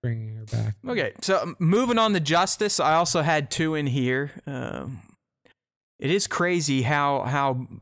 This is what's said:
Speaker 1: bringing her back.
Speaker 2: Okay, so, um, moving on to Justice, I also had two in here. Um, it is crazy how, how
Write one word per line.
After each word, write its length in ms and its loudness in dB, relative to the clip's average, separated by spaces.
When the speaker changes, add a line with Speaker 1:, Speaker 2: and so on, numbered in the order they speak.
Speaker 1:
bringing 320 -6
her 100 -14
back. 300 -4
Speaker 2:
Okay, 340 -2
so, 200 2
um, 200 -6
moving 360 2
on 160 4
to 60 2
Justice, 640 2
I 140 4
also 280 2
had 300 0
two 240 0
in 100 -2
here. 460 0
Um, 520 -8
it 100 -2
is 160 2
crazy 560 0
how, 400 0
how 460 -2